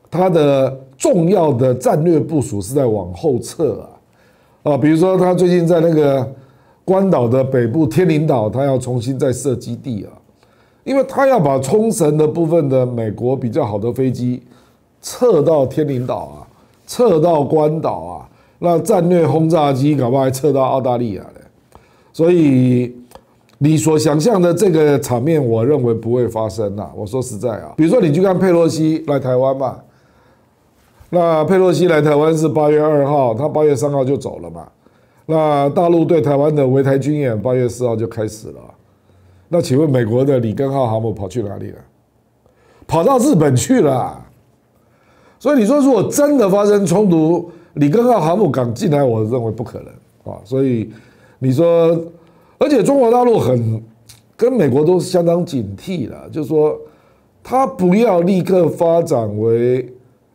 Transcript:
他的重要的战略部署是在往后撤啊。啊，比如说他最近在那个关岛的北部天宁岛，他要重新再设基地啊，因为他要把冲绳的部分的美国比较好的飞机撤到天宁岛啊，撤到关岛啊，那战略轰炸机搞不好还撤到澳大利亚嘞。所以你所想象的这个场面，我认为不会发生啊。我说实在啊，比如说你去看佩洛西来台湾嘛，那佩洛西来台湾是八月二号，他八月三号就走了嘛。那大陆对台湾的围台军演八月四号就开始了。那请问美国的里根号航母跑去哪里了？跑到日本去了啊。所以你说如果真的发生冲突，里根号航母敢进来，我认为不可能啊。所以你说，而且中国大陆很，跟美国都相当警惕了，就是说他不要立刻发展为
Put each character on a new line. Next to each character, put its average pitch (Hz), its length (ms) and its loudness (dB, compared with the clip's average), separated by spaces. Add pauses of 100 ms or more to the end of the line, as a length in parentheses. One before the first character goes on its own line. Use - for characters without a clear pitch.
(100)
他 185 200 0
的 143 440 2 (220)
重 185 320 0
要 170 240 2
的 127 220 2
战 160 280 0
略 170 160 2
部 143 220 -2
署 101 220 -6
是 104 100 -10
在 139 140 0
往 98 260 -4
后 127 260 -2
撤 - 420 -6
啊。 - 920 -10
啊， 143 60 0
比 147 100 2
如 160 80 4
说 185 220 2
他 180 160 2
最 180 140 2
近 175 180 2
在 170 140 2
那 165 100 2
个 139 360 2 (580)
关 190 260 2
岛 131 160 2
的 127 160 2
北 127 240 0
部 147 200 0
天 180 220 0
宁 156 180 0
岛， 120 220 0
他 123 160 -4
要 135 140 0
重 127 240 -4
新 131 160 -6
再 135 140 0
设 127 240 -4
基 120 180 -10
地 110 300 -10
啊， - 100 -20 (680)
因 269 120 -2
为 262 80 2
他 269 220 -2
要 262 140 4
把 139 180 2
冲 214 320 0
绳 151 260 0
的 151 100 2
部 165 200 -2
分 156 220 0
的 131 180 2
美 117 240 -4
国 117 260 -2
比 123 140 -6
较 147 140 -2
好 107 140 -6
的 113 140 -4
飞 131 180 -2
机 123 320 -6 (600)
撤 202 400 0
到 143 240 2
天 151 200 -4
宁 127 200 -6
岛 120 100 -6
啊， 73 300 -14 (400)
撤 - 340 2
到 160 220 2
关 151 380 0
岛 135 100 -4
啊， 85 380 -14 (320)
那 170 180 0
战 170 320 0
略 175 160 2
轰 160 220 0
炸 151 240 2
机 139 220 0
搞 127 140 -2
不 127 80 0
好 135 60 0
还 131 80 0
撤 135 220 -2
到 135 100 0
澳 131 180 0
大 123 160 -2
利 120 180 -4
亚 82 80 -12
嘞。 - 200 -20 (680)
所 165 200 2
以 127 600 2 (640)
你 156 180 2
所 156 220 2
想 156 200 0
象 190 220 2
的 175 140 2
这 185 160 2
个 151 280 2
场 123 240 -4
面， 151 220 0
我 113 200 0
认 139 180 0
为 117 100 0
不 113 220 -4
会 123 140 0
发 110 200 -4
生 101 300 -6
啊。 92 180 -12
我 104 100 -10
说 120 140 -6
实 123 160 -10
在 117 140 -6
啊， 85 260 -12
比 151 80 2
如 170 60 2
说 247 100 4
你 165 120 2
去 175 100 2
看 190 160 2
佩 185 120 2
洛 170 180 4
西 156 400 -2
来 143 100 -2
台 127 180 -2
湾 135 200 0
嘛， 110 220 -6 (1300)
那 170 340 2
佩 190 140 2
洛 185 140 4
西 165 160 2
来 160 120 4
台 151 140 2
湾 156 220 2
是 156 120 0
八 147 220 2
月 151 100 2
二 151 260 2
号， 135 280 0
他 147 140 -4
八 147 160 0
月 147 100 4
三 143 160 -2
号 139 140 -2
就 135 120 0
走 98 220 -10
了 82 120 -16
嘛。 82 160 -18 (600)
那 151 420 0
大 170 180 0
陆 170 160 2
对 160 160 2
台 139 160 0
湾 151 180 0
的 143 120 2
围 131 160 2
台 135 140 2
军 143 220 -2
演 117 220 -2
八 127 120 -2
月 127 160 0
四 117 180 -6
号 113 100 -2
就 110 100 -4
开 110 220 -6
始 - 200 -16
了。 67 120 -18 (880)
那 175 120 0
请 131 160 0
问 151 140 2
美 127 140 2
国 120 200 0
的 139 140 0
里 113 140 -2
根 135 180 -4
号 135 160 -2
航 113 160 -2
母 113 100 -4
跑 98 140 -10
去 95 160 -8
哪 101 140 -10
里 101 140 -14
了？ - 80 -20 (1080)
跑 165 160 0
到 262 160 2
日 269 160 2
本 151 220 2
去 - 240 0
了 147 120 2
啊。 98 380 -8 (1080)
所 285 160 0
以 277 40 4
你 208 80 4
说 285 140 2
如 277 100 4
果 214 140 2
真 285 340 0
的 208 100 4
发 202 160 2
生 202 220 2
冲 190 240 2
突， 165 400 0 (240)
里 147 140 0
根 220 160 2
号 240 160 2
航 165 180 0
母 202 100 2
敢 120 240 -2
进 180 180 -2
来， 143 120 2
我 113 220 0
认 120 180 -4
为 110 80 -4
不 107 140 -8
可 - 160 -14
能 - 520 -20
啊。 - 120 -16
所 131 180 -2
以 127 300 -2 (480)
你 131 120 0
说， 165 480 2 (580)
而 269 100 2
且 285 140 4
中 277 180 2
国 233 100 4
大 247 140 4
陆 233 120 2
很， 117 460 -2 (540)
跟 247 160 0
美 185 160 2
国 135 160 2
都 180 160 2
相 175 260 0
当 170 180 0
警 107 320 -6
惕 165 320 -8
了， 71 220 -16
就 123 100 -8
是 151 80 -6
说 151 300 0 (640)
他 - 240 0
不 185 300 0
要 214 240 2
立 180 220 0
刻 180 260 2
发 170 340 0
展 117 380 -2
为 120 520 0 (420)